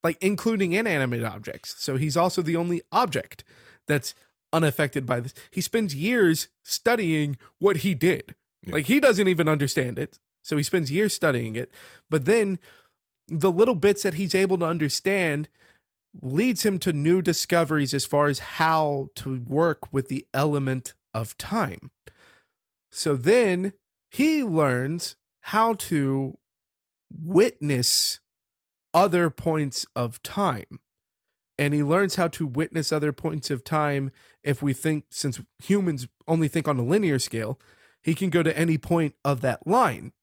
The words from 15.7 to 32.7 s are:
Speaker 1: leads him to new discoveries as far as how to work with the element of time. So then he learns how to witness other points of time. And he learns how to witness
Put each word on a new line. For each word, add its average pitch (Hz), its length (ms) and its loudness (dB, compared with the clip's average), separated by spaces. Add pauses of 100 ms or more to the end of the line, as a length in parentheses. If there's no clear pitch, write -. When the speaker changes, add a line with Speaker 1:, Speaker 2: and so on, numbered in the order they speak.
Speaker 1:
leads 175 440 0
him 202 160 2
to 180 140 0
new 160 260 2
discoveries 156 720 0
as 135 120 -2
far 147 220 2
as 139 120 -2
how 156 760 0
to 131 300 -8
work 151 460 0
with 135 160 -2
the 135 240 -6
element 135 600 -2 (200)
of 110 240 -6
time. 185 520 -6 (1000)
So - 240 -2
then 190 600 2 (360)
he 302 320 2
learns 156 720 0 (280)
how 226 320 2
to 135 640 -2 (720)
witness 160 1080 0 (720)
other 175 380 4
points 156 640 -4
of 120 300 -6
time. - 560 -4 (760)
And 143 180 2
he 147 100 2
learns 180 320 2
how 175 120 2
to 160 180 -4
witness 147 440 -4